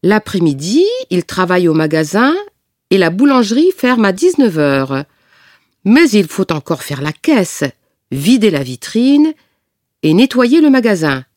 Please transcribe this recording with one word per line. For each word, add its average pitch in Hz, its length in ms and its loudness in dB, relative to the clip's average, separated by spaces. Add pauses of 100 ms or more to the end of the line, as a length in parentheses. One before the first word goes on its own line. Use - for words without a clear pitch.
L'après-midi, 185 800 0 (240)
il 175 160 -2
travaille 180 420 0
au 160 60 2
magasin 160 600 0 (560)
et 196 80 2
la 170 100 2
boulangerie 254 640 2
ferme 247 300 0
à 196 60 2
dix-neuf 220 480 0
heures. 139 460 -2 (800)
Mais 269 260 4
il 202 160 2
faut - 260 -4
encore 156 300 -6
faire 135 180 -10
la 151 120 -4
caisse, 220 500 -2 (480)
vider 202 400 2
la 143 100 -4
vitrine 262 720 0 (680)
et 156 100 2
nettoyer 247 480 2
le 302 80 4
magasin. 180 560 0 (120)